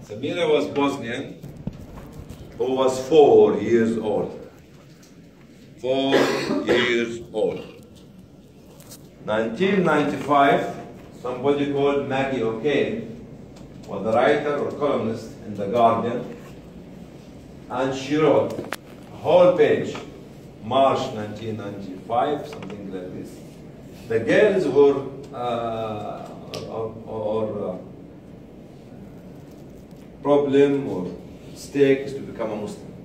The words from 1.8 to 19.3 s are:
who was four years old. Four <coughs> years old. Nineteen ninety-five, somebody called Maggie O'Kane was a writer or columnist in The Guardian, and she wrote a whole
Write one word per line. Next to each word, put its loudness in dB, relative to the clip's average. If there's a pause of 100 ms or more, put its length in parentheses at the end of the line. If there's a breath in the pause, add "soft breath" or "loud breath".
who -2
was 0
four 10
years 2
old. -4 (1400)
Four 0
<coughs> 2
years 0 (120)
old. -2 (1600)
Nineteen 0
ninety-five, 2 (460)
somebody 0
called 2
Maggie -2
O'Kane -2 (600)
was -8
a 2
writer 2
or -2
columnist -2 (140)
in -10
The -4
Guardian, 2 (1300)
and -2
she -4
wrote 4 (600)
a -18
whole 8